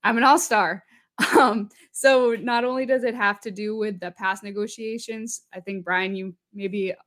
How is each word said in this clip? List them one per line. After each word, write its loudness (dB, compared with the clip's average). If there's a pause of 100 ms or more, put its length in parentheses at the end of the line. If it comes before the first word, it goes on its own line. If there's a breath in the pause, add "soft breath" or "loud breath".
I'm 2
an 2
all-star." 4 (340 soft breath)
<laughs> 4
Um, 4 (240 soft breath)
so 4
not -2
only -2
does 0
it -2
have 0
to -10
do -6
with -6
the -10
past -4
negotiations, -8 (100)
I -14
think, -10
Brian, -2
you -8 (180)
maybe -4 (120)